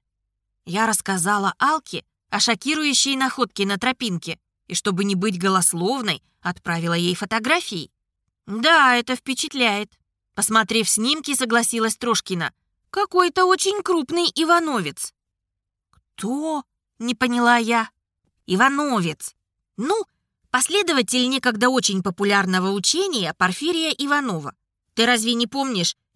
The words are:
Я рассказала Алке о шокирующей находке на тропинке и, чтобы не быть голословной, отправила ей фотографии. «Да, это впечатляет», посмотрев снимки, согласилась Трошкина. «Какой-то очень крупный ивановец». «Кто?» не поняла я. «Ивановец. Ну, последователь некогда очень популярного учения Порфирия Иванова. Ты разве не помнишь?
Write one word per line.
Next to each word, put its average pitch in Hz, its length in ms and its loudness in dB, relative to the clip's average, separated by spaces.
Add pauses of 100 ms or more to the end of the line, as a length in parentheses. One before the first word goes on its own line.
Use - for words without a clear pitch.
(640)
Я 202 220 -2
рассказала 196 720 0
Алке - 460 -2 (240)
о 208 100 -4
шокирующей 277 760 0
находке 262 500 -2
на 202 120 -2
тропинке 196 640 -4 (280)
и, 175 80 -8
чтобы 196 280 -2
не 202 120 0
быть 185 240 -2
голословной, 190 840 0 (180)
отправила 170 520 -4
ей 175 220 2
фотографии. 220 760 -4 (540)
«Да, 254 500 4
это 240 200 -2
впечатляет», 240 760 -2 (440)
посмотрев 220 540 2
снимки, 285 460 0
согласилась 233 640 0
Трошкина. 190 540 -2 (380)
«Какой-то 359 560 2
очень 381 380 2
крупный 339 500 0
ивановец». 311 800 0 (760)
«Кто?» 285 720 -6 (340)
не 240 180 -4
поняла 240 420 2
я. 233 320 0 (580)
«Ивановец. 233 880 0 (420)
Ну, 370 280 -2 (440)
последователь 254 800 0
некогда 247 400 2
очень 202 340 0
популярного 196 680 0
учения 208 640 -2
Порфирия 320 560 -2
Иванова. 262 640 -4 (380)
Ты 226 120 2
разве 233 300 2
не 233 120 0
помнишь? 254 480 -2 (200)